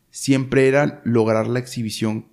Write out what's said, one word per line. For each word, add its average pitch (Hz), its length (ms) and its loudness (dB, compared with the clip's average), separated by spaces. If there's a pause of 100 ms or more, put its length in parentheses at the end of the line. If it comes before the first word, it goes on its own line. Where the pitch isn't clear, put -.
siempre 135 580 0
era 139 380 0
lograr 110 420 2
la 120 100 -2
exhibición 110 760 -6